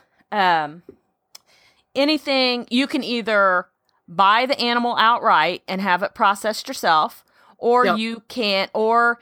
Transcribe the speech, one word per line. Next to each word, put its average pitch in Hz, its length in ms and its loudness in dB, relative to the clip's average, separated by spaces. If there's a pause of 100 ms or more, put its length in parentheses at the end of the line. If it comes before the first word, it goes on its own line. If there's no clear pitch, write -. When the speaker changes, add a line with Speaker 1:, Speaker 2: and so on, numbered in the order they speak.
(320)
Speaker 1:
Um, 175 500 -2 (1120)
anything, 262 760 -2
you 254 180 0
can 285 160 -4
either 202 640 0 (400)
buy 196 380 2
the 277 140 -2
animal 240 380 -2
outright 202 680 2
and 190 140 -6
have 180 220 0
it - 100 -4
processed 208 540 -2
yourself, 185 560 -2 (340)
or 240 280 2
Speaker 2:
Yep. 190 120 0
Speaker 1:
you 226 300 -6
can't, 196 460 -2
or 233 480 2